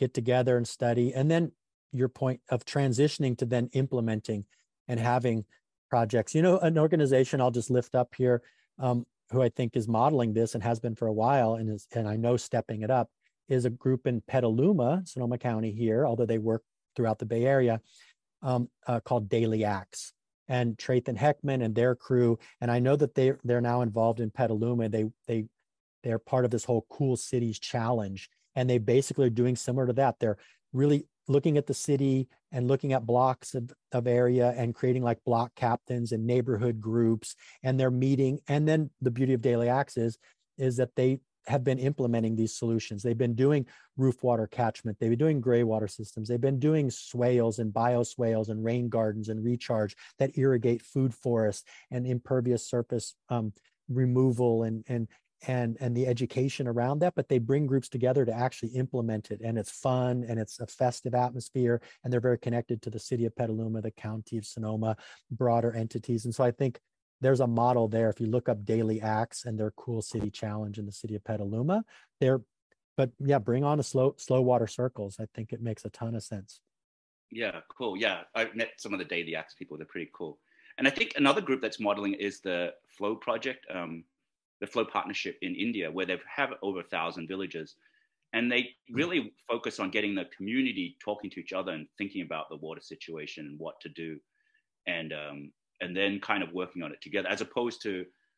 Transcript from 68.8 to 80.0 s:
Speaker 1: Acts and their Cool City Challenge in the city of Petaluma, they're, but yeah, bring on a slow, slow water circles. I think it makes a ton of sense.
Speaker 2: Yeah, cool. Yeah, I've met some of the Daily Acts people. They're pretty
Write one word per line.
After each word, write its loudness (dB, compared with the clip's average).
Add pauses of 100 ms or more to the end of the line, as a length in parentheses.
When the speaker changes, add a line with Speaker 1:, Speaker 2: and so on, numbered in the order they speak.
Speaker 1:
Acts -2
and -6
their -2
Cool -6
City -4
Challenge -8
in -8
the -10
city -10
of -8
Petaluma, -2 (360)
they're, 4 (560)
but 2
yeah, 2
bring 0
on 2
a 0
slow, 2
slow 2
water 4
circles. -6
I -8
think -10
it -10
makes -6
a -8
ton -8
of -8
sense. -14 (720)
Speaker 2:
Yeah, -4 (160)
cool. -4
Yeah, -2 (140)
I've -4
met -4
some -10
of -6
the -8
Daily -6
Acts -10
people. -16
They're -14
pretty -12